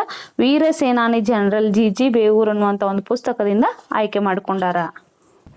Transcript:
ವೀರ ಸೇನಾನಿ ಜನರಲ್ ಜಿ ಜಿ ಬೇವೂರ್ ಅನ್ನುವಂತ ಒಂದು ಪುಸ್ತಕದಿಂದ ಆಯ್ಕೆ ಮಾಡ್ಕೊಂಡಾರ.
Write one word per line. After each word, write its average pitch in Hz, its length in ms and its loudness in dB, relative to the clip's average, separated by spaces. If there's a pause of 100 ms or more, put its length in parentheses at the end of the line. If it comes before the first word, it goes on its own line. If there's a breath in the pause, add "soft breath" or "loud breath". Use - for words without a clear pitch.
(380 loud breath)
ವೀರ 277 320 2
ಸೇನಾನಿ 240 500 0
ಜನರಲ್ 214 520 0
ಜಿ 220 180 2
ಜಿ 254 180 0
ಬೇವೂರ್ 214 400 2
ಅನ್ನುವಂತ 208 340 0
ಒಂದು 196 200 -2
ಪುಸ್ತಕದಿಂದ 202 600 -2 (280)
ಆಯ್ಕೆ 214 260 -2
ಮಾಡ್ಕೊಂಡಾರ. 190 580 -2 (800 loud breath)